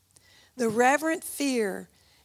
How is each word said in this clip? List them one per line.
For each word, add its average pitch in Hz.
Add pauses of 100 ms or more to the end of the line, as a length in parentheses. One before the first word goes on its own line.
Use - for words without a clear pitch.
(560)
The 240
reverent 277
fear 214 (340)